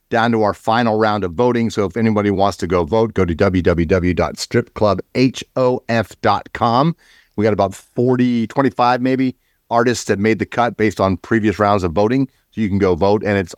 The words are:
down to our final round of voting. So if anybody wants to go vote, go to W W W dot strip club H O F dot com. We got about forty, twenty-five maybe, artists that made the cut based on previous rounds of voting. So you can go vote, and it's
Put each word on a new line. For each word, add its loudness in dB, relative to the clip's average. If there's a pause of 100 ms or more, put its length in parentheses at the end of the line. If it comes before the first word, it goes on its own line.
(120)
down 2
to 2
our 0
final 0
round 0
of -4
voting. 0
So -2
if -6
anybody 0
wants 0
to -6
go 0
vote, 0
go 2
to -2
W 0
W 2
W -2
dot -4
strip -4
club 0 (160)
H 0 (120)
O 0
F -4
dot -2
com. 2 (420)
We 0
got 2
about 0
forty, 0
twenty-five 0
maybe, -2 (360)
artists 0
that 0
made 2
the -4
cut -2
based 0
on 2
previous -2
rounds 2
of -2
voting. 0 (240)
So -8
you -2
can -2
go 2
vote, 2
and 0
it's -4